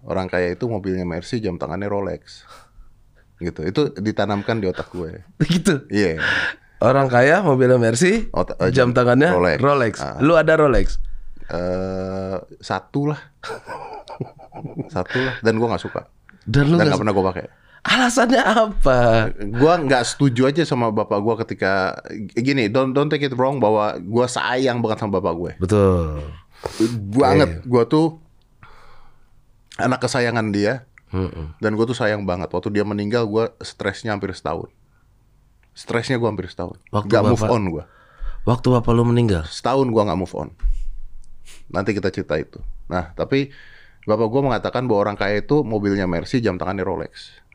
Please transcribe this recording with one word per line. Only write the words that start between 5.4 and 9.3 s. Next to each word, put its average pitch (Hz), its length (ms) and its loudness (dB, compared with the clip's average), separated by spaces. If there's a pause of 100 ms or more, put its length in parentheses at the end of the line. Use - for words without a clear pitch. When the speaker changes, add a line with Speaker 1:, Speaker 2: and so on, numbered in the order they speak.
Speaker 2:
Begitu? 160 460 0
Speaker 1:
Iya. 90 340 0 (560)
Speaker 2:
Orang 135 300 4
kaya 131 340 6
mobilnya 127 380 4
Mercy, 165 500 2
Speaker 1:
Ota-, - 300 -4
eh, 92 100 2
Speaker 2:
jam 123 220 2
tangannya 127 420 4